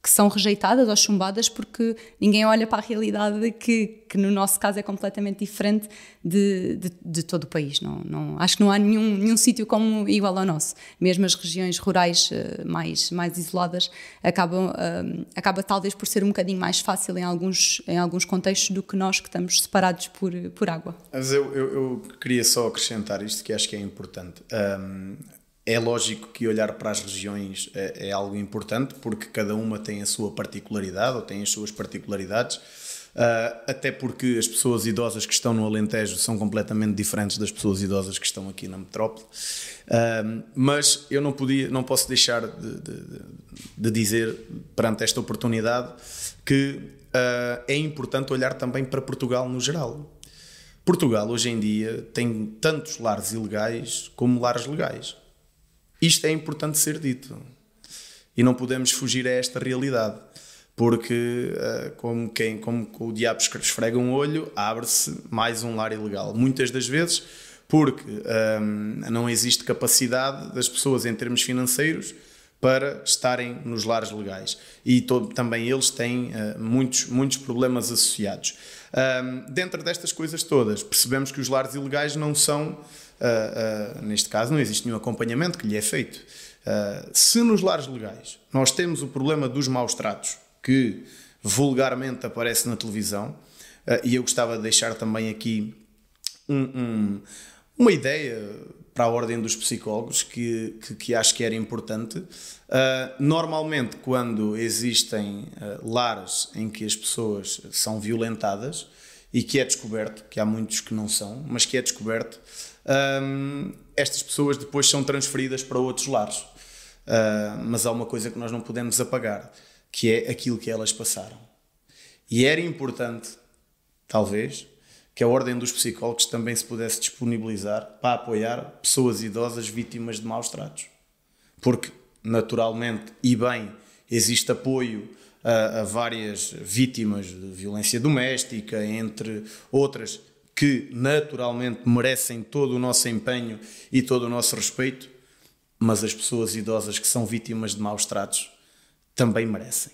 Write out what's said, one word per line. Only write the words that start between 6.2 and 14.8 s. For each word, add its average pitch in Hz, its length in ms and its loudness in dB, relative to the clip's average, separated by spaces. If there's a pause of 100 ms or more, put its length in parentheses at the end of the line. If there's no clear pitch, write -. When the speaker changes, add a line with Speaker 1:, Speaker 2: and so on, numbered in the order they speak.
Speaker 1:
de, 190 520 2
de, 175 160 -4 (120)
de 165 200 0
todo 165 220 -2
o - 20 -16
país. 143 340 -2
Não, - 240 -6
não, 151 340 -4
acho 180 180 4
que 208 60 8
não 202 80 8
há 202 60 6
nenhum, 214 400 6
nenhum 220 180 6
sítio 220 300 4
como 214 420 2
igual 196 300 4
ao 190 80 2
nosso. 156 300 0 (240)
Mesmo 185 260 6
as 165 80 4
regiões 175 460 -2
rurais, 175 520 4
eh, - 320 -4
mais, 165 460 -2
mais 175 260 -2
isoladas 180 540 -2 (320)
acabam, 180 560 2
eh, 175 480 -4 (100)